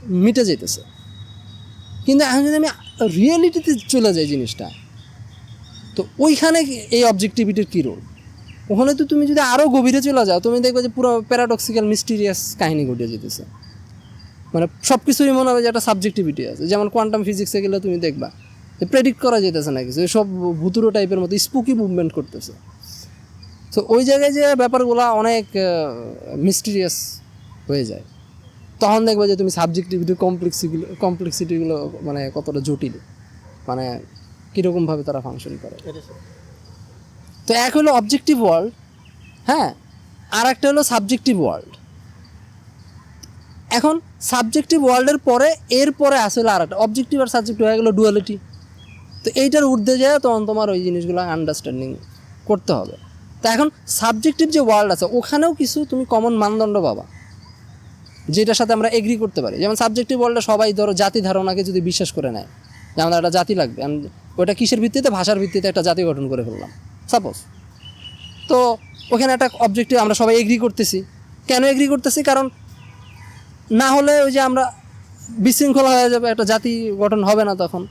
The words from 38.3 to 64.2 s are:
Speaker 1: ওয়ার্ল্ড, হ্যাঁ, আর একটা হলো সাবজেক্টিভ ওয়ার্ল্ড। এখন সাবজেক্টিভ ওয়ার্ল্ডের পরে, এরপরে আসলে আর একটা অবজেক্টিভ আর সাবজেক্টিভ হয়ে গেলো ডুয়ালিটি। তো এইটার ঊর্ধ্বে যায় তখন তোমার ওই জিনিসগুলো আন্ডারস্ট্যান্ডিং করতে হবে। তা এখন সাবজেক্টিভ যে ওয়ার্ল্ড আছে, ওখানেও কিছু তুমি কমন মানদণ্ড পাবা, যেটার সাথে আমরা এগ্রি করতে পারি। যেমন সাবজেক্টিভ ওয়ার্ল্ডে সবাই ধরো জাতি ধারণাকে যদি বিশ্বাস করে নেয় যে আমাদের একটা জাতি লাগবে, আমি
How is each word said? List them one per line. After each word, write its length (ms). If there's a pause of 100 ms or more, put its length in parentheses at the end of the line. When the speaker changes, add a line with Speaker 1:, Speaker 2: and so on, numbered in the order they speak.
Speaker 1:
ওয়ার্ল্ড, 300 (760)
হ্যাঁ, 280 (560)
আর 160
একটা 220
হলো 140
সাবজেক্টিভ 580
ওয়ার্ল্ড। 360 (1900)
এখন 300 (200)
সাবজেক্টিভ 640
ওয়ার্ল্ডের 340
পরে, 360 (160)
এরপরে 480
আসলে 320
আর 120
একটা 140
অবজেক্টিভ 440
আর 60
সাবজেক্টিভ 400
হয়ে 100
গেলো 160
ডুয়ালিটি। 460 (840)
তো 100
এইটার 300
ঊর্ধ্বে 340
যায় 200
তখন 280
তোমার 240
ওই 120
জিনিসগুলো 380
আন্ডারস্ট্যান্ডিং 760 (480)
করতে 280
হবে। 400 (320)
তা 120
এখন 160 (160)
সাবজেক্টিভ 640
যে 100
ওয়ার্ল্ড 320
আছে, 180
ওখানেও 440
কিছু 360
তুমি 140
কমন 320
মানদণ্ড 440
পাবা, 220 (1300)
যেটার 260
সাথে 180
আমরা 160
এগ্রি 280
করতে 260
পারি। 160
যেমন 160
সাবজেক্টিভ 440
ওয়ার্ল্ডে 220
সবাই 320
ধরো 200
জাতি 280
ধারণাকে 440
যদি 160
বিশ্বাস 320
করে 200
নেয় 140 (500)
যে 60
আমাদের 160
একটা 120
জাতি 240
লাগবে, 300
আমি 240 (300)